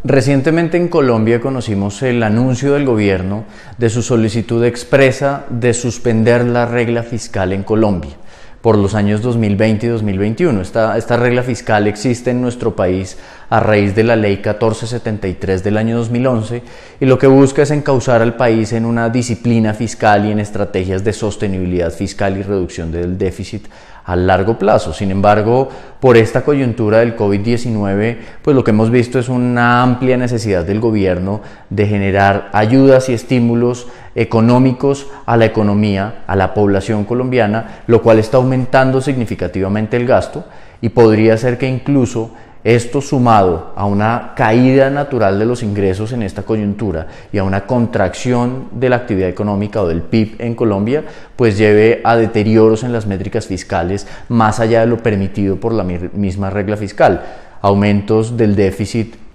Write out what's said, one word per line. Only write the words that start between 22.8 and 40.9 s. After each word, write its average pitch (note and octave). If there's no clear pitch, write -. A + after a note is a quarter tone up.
del F2
déficit G2
a F2+
largo F#2+
plazo. F#3+
Sin G2
embargo, G#2
por B2
esta A2+
coyuntura A#2+
del A#2
covid G2+
diecinueve, A2
pues D3
lo B2
que A#2
hemos A2
visto B2
es A#2+
una B2
amplia B2+
necesidad A2
del G2
gobierno G2
de G2+
generar G2
ayudas C3
y -
estímulos A#2+
económicos B2
a A#2
la A2+
economía, G#2
a G2
la F#2+
población G#2
colombiana, A#2
lo A2+
cual A2
está G#2+
aumentando C3
significativamente G#2
el B2
gasto B2
y A#2
podría A2